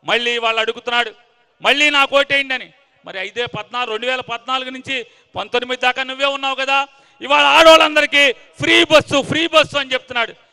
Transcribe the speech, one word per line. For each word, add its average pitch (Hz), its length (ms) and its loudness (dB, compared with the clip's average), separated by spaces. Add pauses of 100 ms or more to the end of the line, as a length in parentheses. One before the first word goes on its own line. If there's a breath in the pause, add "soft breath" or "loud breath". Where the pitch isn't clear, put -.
మళ్ళీ 233 340 -2
వాళ్ళు 226 220 -2
అడుగుతున్నాడు, 233 540 -4 (480)
"మళ్ళీ 285 280 2
నాకు 277 260 0
ఓటేయండి" 277 380 0
అని. 190 180 -12 (320)
మరి 175 140 -14
ఐదే 202 280 -8
పద్నాలుగు, 233 440 -8
రెండు 220 160 -6
వేల 254 140 -4
పద్నాలుగు 254 500 -8
నుంచి 254 360 -10 (300 soft breath)
పంతొమ్మిది 247 460 -4
దాకా 262 200 -2
నువ్వే 262 220 -6
ఉన్నావు 269 300 -4
కదా, 269 320 -2 (340 soft breath)
ఇవాళ 285 240 2
ఆడవాళ్ళందరికీ 302 880 6
ఫ్రీ 330 520 0
బస్సు, 277 380 2
ఫ్రీ 320 240 -2
బస్సు 311 320 0
అని 262 140 -6
చెప్తున్నాడు. 247 420 -6 (180)